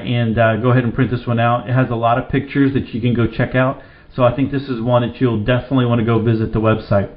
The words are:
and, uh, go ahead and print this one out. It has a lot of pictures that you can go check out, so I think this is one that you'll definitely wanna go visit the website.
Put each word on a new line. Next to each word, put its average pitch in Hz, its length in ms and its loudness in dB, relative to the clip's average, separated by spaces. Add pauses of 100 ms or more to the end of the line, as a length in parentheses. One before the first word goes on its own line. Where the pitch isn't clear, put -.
and, 120 340 0
uh, 113 200 4
go 117 120 0
ahead 123 140 4
and 113 100 -2
print 123 160 0
this 120 160 -4
one 117 140 -2
out. 120 280 0
It 123 60 -2
has 123 160 0
a 120 60 -4
lot 117 240 0
of 123 100 -8
pictures 135 460 0
that - 180 -4
you 117 80 -6
can 120 140 0
go 117 100 2
check 123 300 -2
out, 131 260 0 (340)
so 131 80 2
I 120 120 4
think 139 160 -2
this 135 180 -4
is 120 100 -4
one 120 220 2
that 117 180 -4
you'll 113 240 0
definitely 123 440 0
wanna 117 180 0
go 113 160 2
visit 110 320 0
the 110 80 0
website. 107 560 0